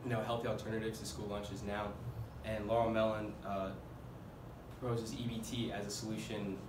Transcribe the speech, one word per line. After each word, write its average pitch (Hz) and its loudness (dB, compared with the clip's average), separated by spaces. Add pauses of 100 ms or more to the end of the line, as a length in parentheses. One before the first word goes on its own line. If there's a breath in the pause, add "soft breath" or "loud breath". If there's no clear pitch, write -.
you 123 0
know, 110 4
healthy 117 2
alternatives 110 0
to - -6
school 104 -4
lunches 101 -2
now, 101 0 (560)
and 107 0
Laurel 113 8
Mellon, 110 4 (140)
uh, 98 0 (1080)
proposes 117 0
E 120 -2
B 113 0
T 113 0
as 101 -2
a 98 -4
solution 104 -2 (120)